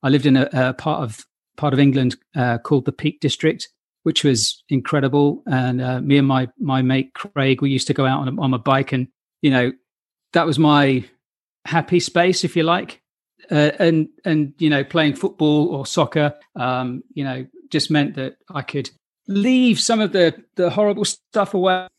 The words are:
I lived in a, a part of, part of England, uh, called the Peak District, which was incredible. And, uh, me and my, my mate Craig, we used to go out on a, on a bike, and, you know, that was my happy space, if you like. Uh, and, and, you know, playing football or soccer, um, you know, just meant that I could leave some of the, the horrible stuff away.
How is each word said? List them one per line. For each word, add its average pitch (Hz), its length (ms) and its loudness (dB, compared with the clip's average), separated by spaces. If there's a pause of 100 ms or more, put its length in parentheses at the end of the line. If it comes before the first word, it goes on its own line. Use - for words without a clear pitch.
I 139 40 2
lived 135 180 2
in 135 100 6
a, 131 160 2
a 127 220 0
part 156 300 -4
of, 110 200 -12 (320)
part 147 160 -2
of 131 60 0
England, 135 380 2 (180)
uh, 123 240 -2
called 127 280 -2
the - 60 -4
Peak - 280 -6
District, - 480 -2 (340)
which - 220 -2
was 123 440 0
incredible. 143 800 0
And, 127 340 -2
uh, 127 200 -4
me 139 180 2
and 139 80 4
my, 131 220 0 (100)
my 135 240 -2
mate 131 320 -2
Craig, 135 480 -2
we 139 80 0
used 131 160 -2
to - 80 0
go 139 100 -2
out 131 140 0
on 139 180 -6
a, 139 40 -6
on 135 120 0
a 127 60 -2
bike, 135 320 0
and, 127 160 -4 (360)
you 143 100 2
know, 123 180 2 (640)
that 170 120 4
was 147 140 -2
my 143 460 4 (640)
happy 165 340 0
space, 180 420 0
if - 140 -4
you 165 80 2
like. 170 360 -4 (480)
Uh, 151 300 2
and, 165 300 2 (160)
and, 151 340 -2
you 160 100 0
know, 143 140 2
playing 151 320 0
football 151 540 0
or 135 180 -6
soccer, 147 480 0 (220)
um, 127 480 -6 (100)
you 147 80 -8
know, 131 240 -8 (240)
just - 180 -2
meant 147 280 2
that 135 220 -10 (120)
I 151 120 -8
could - 280 -8 (380)
leave 226 500 2
some 226 220 0
of 208 100 0
the, 170 240 2 (220)
the 180 120 0
horrible 208 360 0
stuff - 500 -4
away. 185 320 0 (120)